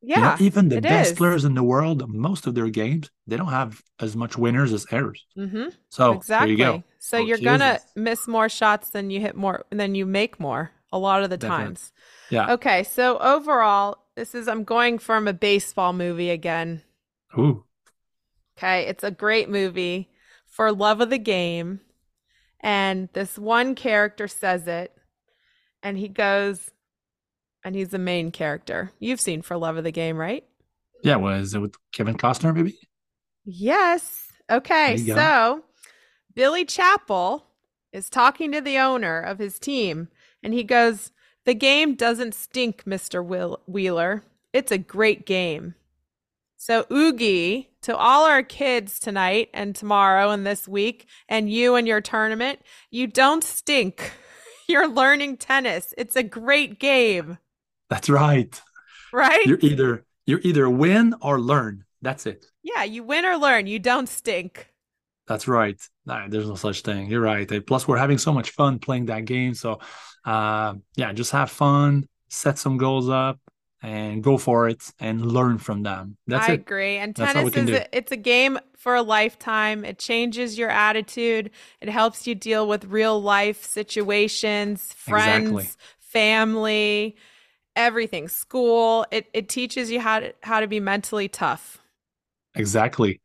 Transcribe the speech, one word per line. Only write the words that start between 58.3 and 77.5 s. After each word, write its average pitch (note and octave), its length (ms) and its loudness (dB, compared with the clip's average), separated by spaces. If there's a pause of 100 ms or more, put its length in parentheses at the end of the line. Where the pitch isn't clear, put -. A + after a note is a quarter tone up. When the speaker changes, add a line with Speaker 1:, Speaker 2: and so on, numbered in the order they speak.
Speaker 2:
Right? D4+ 320 4
Speaker 1:
You're E3+ 160 6
either, C3 440 2 (200)
you're F3 200 0
either D3 260 4
win F#3+ 500 6
or C#3 200 2
learn. A#2 440 0 (160)
That's C3 260 -6
it. G2+ 200 -10 (160)
Speaker 2:
Yeah, D#4+ 220 -4
you A3 180 -10
win D4+ 240 -2
or F4+ 100 0
learn. C4 300 2
You G#3 140 -6
don't B3 280 0
stink. - 640 -8 (540)
Speaker 1:
That's A2 220 -6
right. A2 300 2 (280)
Nah, A2+ 220 -10
there's G#2+ 200 -4
no G#2 60 -8
such G2 280 -6
thing. G2+ 280 -6
You're A#2 100 0
right. G#2+ 300 0
And G#2 160 -4
plus, C3+ 220 0
we're B2+ 100 2
having C#3 200 2
so D#3+ 140 0
much B2+ 180 -2
fun C#3 280 0
playing B2 280 -4
that A2 180 -6
game. B2+ 300 -2
So, A2 260 -8 (440)
uh, G#2+ 500 -2 (220)
yeah, A#2 160 -2
just A#2 200 -6
have C#3 180 0
fun, C#3+ 580 2 (220)
set - 280 -2
some C3 200 -2
goals C3 320 0
up, C3 300 -2 (420)
and G#2+ 400 -8
go C3+ 160 4
for A#2 300 4
it, A2+ 140 -4 (180)
and A2+ 320 -4
learn B2 260 2
from G#2 240 -6
them. G2 340 -8 (120)
That's E3+ 200 0
Speaker 2:
I - 40 4
Speaker 1:
it. D3 80 0
Speaker 2:
agree. G3 380 -4
And G#3 160 -8
Speaker 1:
That's - 220 0
all - 80 2
we - 60 0